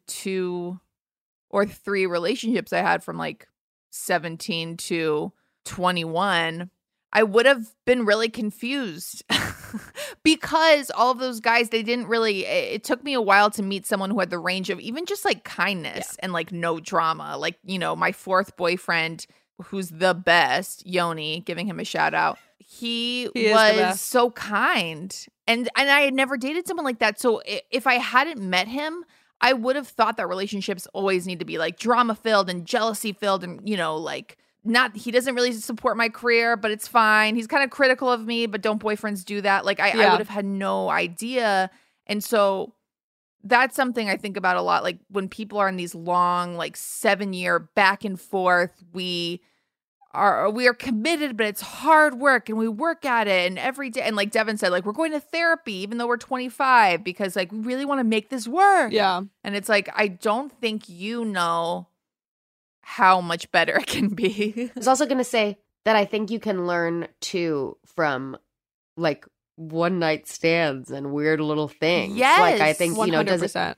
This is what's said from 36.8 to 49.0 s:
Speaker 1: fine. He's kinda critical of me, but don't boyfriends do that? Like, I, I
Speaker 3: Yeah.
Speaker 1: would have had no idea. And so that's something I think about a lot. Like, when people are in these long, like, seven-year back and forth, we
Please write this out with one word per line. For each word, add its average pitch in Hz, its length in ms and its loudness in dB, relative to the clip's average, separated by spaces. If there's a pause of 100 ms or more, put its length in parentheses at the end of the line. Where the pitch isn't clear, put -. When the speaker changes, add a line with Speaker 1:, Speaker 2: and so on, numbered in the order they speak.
Speaker 1:
fine. 214 480 4
He's 226 120 -2
kinda 277 200 2
critical 262 420 2
of 233 160 2
me, 233 200 -2
but 208 160 -4
don't 214 200 0
boyfriends 208 440 -4
do 202 160 -6
that? 196 240 2
Like, 196 160 0
I, 196 80 4
I 226 60 -2
Speaker 3:
Yeah. 208 160 6
Speaker 1:
would 175 100 4
have - 80 -8
had 202 160 -4
no 196 440 -2
idea. 190 800 0 (380)
And 208 160 -6
so 202 500 2 (720)
that's 247 320 2
something 247 340 0
I 190 60 2
think 196 220 -6
about 185 180 2
a 180 60 0
lot. 175 220 2
Like, 175 160 -4 (100)
when 190 180 -4
people 208 300 -10
are 196 100 2
in 190 80 -2
these 175 180 -8
long, 175 640 0
like, 160 220 -8
seven-year 185 800 -2 (160)
back 196 300 4
and 185 120 -6
forth, 180 640 0 (120)
we 175 480 -6 (720)